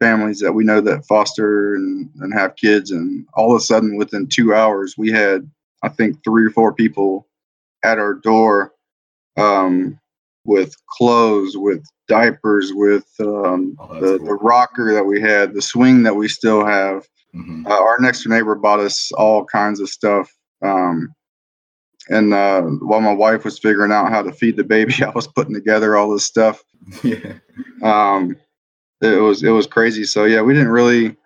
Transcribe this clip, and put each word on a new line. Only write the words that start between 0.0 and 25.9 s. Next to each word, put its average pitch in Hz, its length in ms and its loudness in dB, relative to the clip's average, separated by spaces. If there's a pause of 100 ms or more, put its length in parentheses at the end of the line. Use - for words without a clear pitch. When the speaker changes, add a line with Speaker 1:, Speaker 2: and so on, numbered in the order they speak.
Speaker 1:
families 107 400 0
that 95 120 0
we 110 120 0
know 107 180 2
that 101 240 -2
foster 104 680 0
and, 95 360 -6 (100)
and 95 140 -10
have 98 220 -4
kids. 104 340 0
And 92 440 -6
all 113 200 2
of - 40 4
a 107 60 -6
sudden, 107 320 0
within 101 320 -6
two 113 260 0
hours, 104 440 0
we 110 120 -2
had, 101 380 0 (340)
I 107 60 -4
think, - 340 -4
three 113 220 2
or 110 60 0
four 110 220 2
people 98 540 -2 (580)
at 110 140 0
our 104 160 -2
door, 107 580 2 (640)
um, 95 600 0 (460)
with 98 300 0 (140)
clothes, 110 680 0
with 95 260 -4 (260)
diapers, 107 640 0
with, 101 340 0 (140)
um, 98 600 -4
Speaker 2:
Oh, - 140 -20
that's 82 100 -12
Speaker 1:
the, 95 140 0
Speaker 2:
cool. 78 100 -14
Speaker 1:
the 101 60 -4
rocker 117 600 0
that 104 100 2
we 101 160 -2
had, 104 340 2
the 98 80 -8
swing 127 420 4
that 110 100 2
we 107 140 -2
still 107 360 0
have. 98 420 -2 (280)
Speaker 2:
Mm-hmm. 82 320 -14
Speaker 1:
Uh, 101 40 -2
our 104 280 2
next 127 260 0
door 113 120 0
neighbor 107 180 0
bought 104 260 0
us - 320 -6
all 107 320 2
kinds 104 360 -2
of 95 80 -6
stuff. 101 420 -2 (320)
Um, 90 500 -2 (960)
and, 104 240 0
uh, 98 300 0
while 85 380 -2
my 107 120 2
wife 107 320 0
was 107 140 -12
figuring 107 340 0
out 98 180 0
how 107 120 0
to 98 100 -8
feed 113 240 -2
the 104 80 0
baby, 110 340 0
<laughs> - 40 -2
I 107 80 -2
was 113 160 -6
putting - 280 -6
together 107 420 0